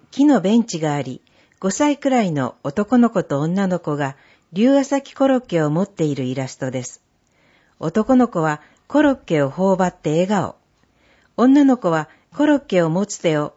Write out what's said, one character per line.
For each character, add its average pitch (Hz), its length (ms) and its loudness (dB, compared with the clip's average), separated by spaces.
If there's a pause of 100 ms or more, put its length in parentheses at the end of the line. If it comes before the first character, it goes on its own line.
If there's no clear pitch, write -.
木 - 140 0
の 285 160 4
ベ 190 160 2
ン 233 80 4
チ 180 160 -8
が 151 140 -2
あ 143 80 -2
り、 127 200 -12 (380)
五 190 100 -4
歳 294 280 0
く 277 120 -4
ら 254 120 2
い 185 100 -2
の 135 320 -4
男 208 340 -2
の 240 120 4
子 190 140 -2
と 143 180 -4
女 185 260 -2
の 180 140 -2
子 147 160 -6
が 143 180 -6 (380)
龍 233 200 2
ヶ 277 120 2
崎 277 280 -6
コ 269 140 0
ロ 262 120 2
ッ - 20 -4
ケ 170 200 -2
を 147 80 0
持 165 140 -2
っ 202 60 -6
て - 160 -4
い 143 100 -2
る 135 80 -4
イ 127 100 -6
ラ 131 140 -6
ス - 80 -20
ト 131 160 -8
で 127 120 -8
す。 - 200 -20 (720)
男 220 380 -2
の 247 140 4
子 175 120 -4
は 156 200 -2 (260)
コ 294 140 0
ロ 285 120 2
ッ - 40 -4
ケ 156 240 -2
を 139 80 0
頬 185 260 0
張 180 120 0
っ 175 60 -6
て - 180 -6
笑 170 140 0
顔。 185 300 -2 (800)
女 269 300 4
の 262 120 4
子 185 140 -2
は 156 160 -2 (300)
コ 294 80 2
ロ 302 100 4
ッ 277 60 0
ケ 185 200 0
を 165 80 0
持 185 160 -2
つ - 120 -10
手 160 200 -2
を 147 200 -4